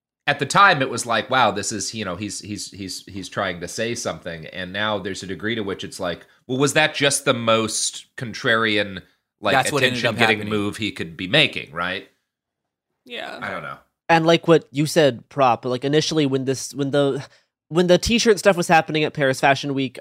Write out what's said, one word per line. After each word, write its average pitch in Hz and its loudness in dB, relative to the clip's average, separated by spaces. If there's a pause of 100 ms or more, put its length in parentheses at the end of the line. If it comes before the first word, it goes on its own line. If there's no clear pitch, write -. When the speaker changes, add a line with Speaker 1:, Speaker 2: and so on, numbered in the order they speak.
(260)
Speaker 1:
at 143 0
the 139 -4
time 185 6
it 131 -2
was 113 -6
like, 113 0
wow, 123 4
this 98 -4
is, 98 -8
you 110 -8
know, 90 -6
he's, 101 -8
he's, 101 -12
he's, 95 -12
he's 95 -12
trying 95 -4
to 87 -8
say 113 -6
something. 82 -8
And 92 -12
now 104 -2
there's 95 -8
a 98 -12
degree 98 -6
to 113 -4
which 95 -8
it's - -12
like, 87 -6 (220)
well, 127 -4
was 139 2
that 156 2
just 139 0
the 135 4
most 113 0 (100)
contrarian, 107 -2 (400)
like, 101 0
Speaker 2:
That's 131 2
what 135 2
ended 123 2
up 117 0
Speaker 1:
attention-getting 110 2
Speaker 2:
happening. 104 -6 (120)
Speaker 1:
move 101 -4
he 101 -4
could 82 -10
be 92 -6
making, 110 0
right? 90 -6 (1000)
Speaker 3:
Yeah. - -12
Speaker 1:
I 101 -10
don't 80 -10
know. 69 -14 (300)
Speaker 4:
And 165 4
like 165 4
what 160 4
you 143 0
said, 143 2
Prop, 127 2
like, 127 -4
initially 151 2
when 135 0
this, 131 -4
when 139 -4
the, 139 0 (440)
when 175 2
the 175 8
t-shirt 214 2
stuff 190 4
was 170 -2
happening 156 4
at 139 -2
Paris 135 0
Fashion 143 2
Week, 135 -4